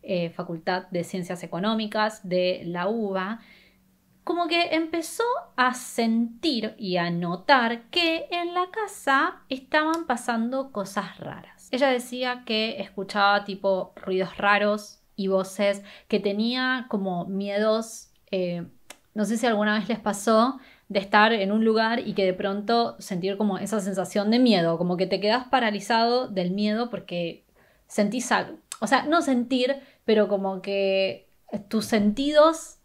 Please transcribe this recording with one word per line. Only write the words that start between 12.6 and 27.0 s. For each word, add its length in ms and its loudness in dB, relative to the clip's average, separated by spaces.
escuchaba, 640 2
tipo, 500 -2
ruidos 400 -2
raros 600 2
y 80 -2
voces, 560 0
que 140 0
tenía 680 -2
como 380 -4
miedos, 840 -2
eh, 340 -2
no 100 0
sé 120 0
si 100 0
alguna 280 2
vez 140 -2
les 100 -2
pasó 600 2
de 120 0
estar 320 4
en 180 0
un 140 2
lugar 420 2
y 80 -6
que 100 2
de 100 2
pronto 680 0
sentir 360 -4
como 220 0
esa 220 -2
sensación 500 -2
de 80 6
miedo, 400 6
como 180 0
que 120 0
te 100 0
quedás 300 0
paralizado 800 0
del 240 -2
miedo 360 0
porque 560 -8